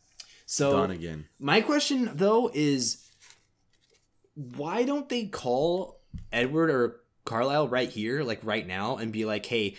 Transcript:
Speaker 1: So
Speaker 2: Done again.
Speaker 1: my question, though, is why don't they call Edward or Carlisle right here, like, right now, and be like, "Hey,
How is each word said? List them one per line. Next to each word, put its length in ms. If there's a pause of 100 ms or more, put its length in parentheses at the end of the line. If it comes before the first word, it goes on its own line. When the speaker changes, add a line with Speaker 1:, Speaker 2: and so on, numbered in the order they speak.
(440)
Speaker 1:
So 280
Speaker 2:
Done 200
again. 340 (140)
Speaker 1:
my 220
question, 520
though, 400
is 540 (1300)
why 500
don't 240
they 180
call 760 (320)
Edward 380
or 300 (240)
Carlisle 440
right 220
here, 320
like, 220
right 220
now, 300
and 160
be 120
like, 220
"Hey, 320